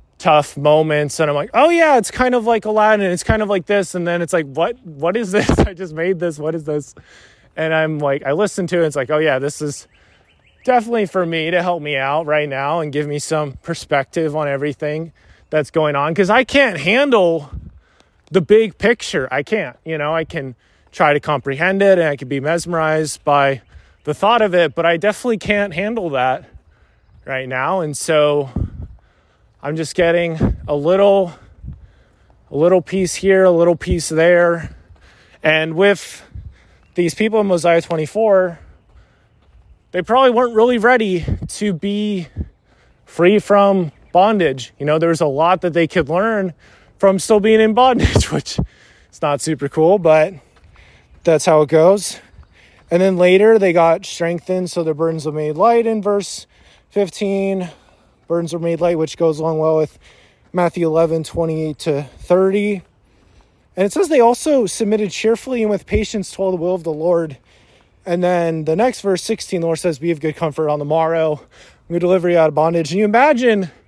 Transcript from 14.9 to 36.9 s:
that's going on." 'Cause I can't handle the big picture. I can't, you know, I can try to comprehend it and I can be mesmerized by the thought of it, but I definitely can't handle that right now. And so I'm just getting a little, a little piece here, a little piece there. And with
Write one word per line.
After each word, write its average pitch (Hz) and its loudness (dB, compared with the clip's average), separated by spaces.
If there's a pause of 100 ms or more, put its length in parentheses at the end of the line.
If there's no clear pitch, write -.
that's 156 -2
going 151 0
on." 147 -2
'Cause 185 2
I 233 2
can't 247 0
handle 180 0 (800)
the 175 2
big 214 2
picture. 185 -2
I 139 -2
can't, 160 -6
you 160 -8
know, 151 -4
I 160 -4
can 135 -10 (360)
try 151 2
to 147 0
comprehend 151 -2
it 196 6
and 165 2
I 143 -2
can 135 -12
be 139 -4
mesmerized 156 -2
by 139 2 (420)
the 147 -4
thought 226 2
of 202 0
it, 170 2
but 165 -2
I 170 0
definitely 208 -2
can't 202 -4
handle 202 -6
that 131 -2 (800)
right 131 -8
now. 139 -4
And 151 -6
so 147 0 (1080)
I'm 147 -6
just 160 -6
getting 170 0 (120)
a 147 -2
little, 190 2 (1160)
a 143 -10
little 175 4
piece 180 -4
here, 190 2
a 185 6
little 170 4
piece 175 -4
there. 170 2 (640)
And 160 0
with 196 0 (720)